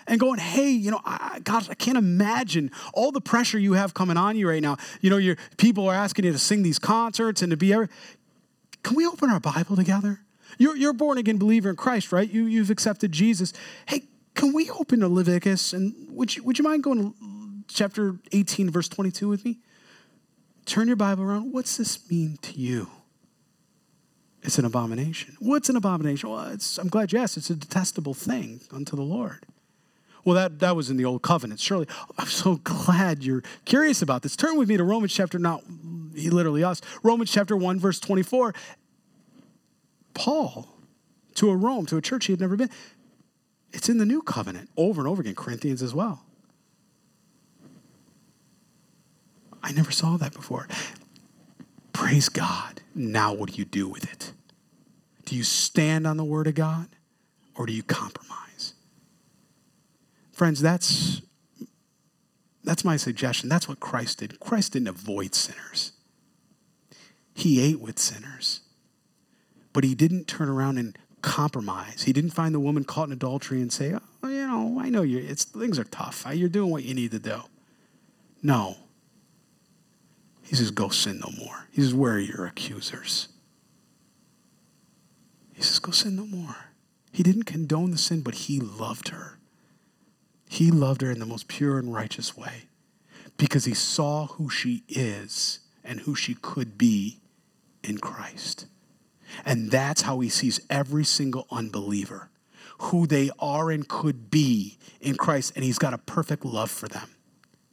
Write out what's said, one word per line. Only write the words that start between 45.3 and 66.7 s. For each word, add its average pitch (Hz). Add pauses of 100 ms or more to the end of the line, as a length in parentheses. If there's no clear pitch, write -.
Corinthians 127
as 127
well. 180 (3500)
I 143
never 143
saw 165
that 151
before. - (1200)
Praise -
God. - (120)
Now 107
what 104
do -
you 98
do 98
with -
it? - (920)
Do 131
you 120
stand 156
on 156
the 160
word 156
of 156
God 160 (680)
or 120
do 110
you 110
compromise? - (1600)
Friends, 156
that's, - (1400)
that's 165
my 160
suggestion. 127
That's 165
what 139
Christ -
did. -
Christ -
didn't 123
avoid 98
sinners. - (1400)